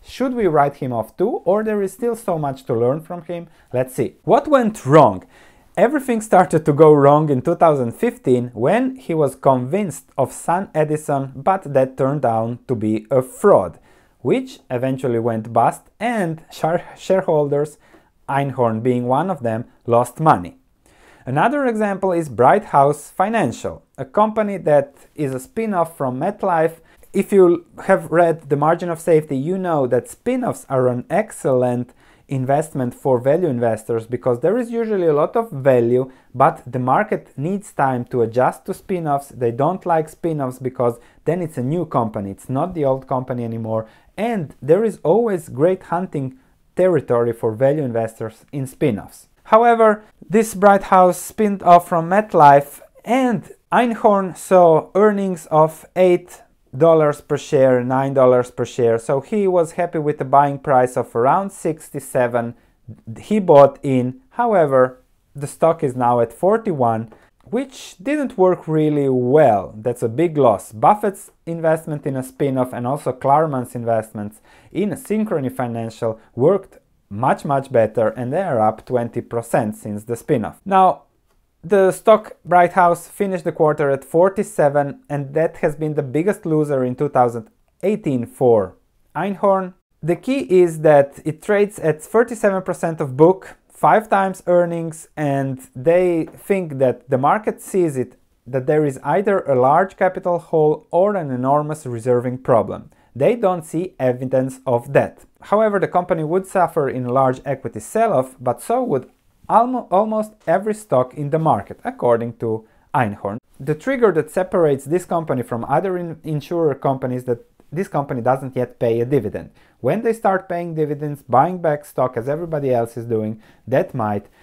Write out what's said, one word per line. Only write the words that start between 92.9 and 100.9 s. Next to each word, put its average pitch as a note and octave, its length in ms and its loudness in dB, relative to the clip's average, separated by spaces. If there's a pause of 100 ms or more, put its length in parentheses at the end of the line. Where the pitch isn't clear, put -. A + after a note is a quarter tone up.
of C3 160 -6
book, F3 400 2 (100)
five G3+ 420 0
times G3 360 -2
earnings, E3+ 600 -2 (100)
and C#3 420 -4 (160)
they E3+ 520 0 (100)
think F3 400 -4
that B2+ 320 0
the C3+ 80 0
market F#3 460 -2
sees E3+ 340 -2
it, B2 180 -6 (300)
that C3 220 -6
there D3+ 180 2
is C3+ 180 -4
either D#3 360 0
a C3 200 0
large D#3 380 2
capital F#3 400 -2
hole D#3 540 0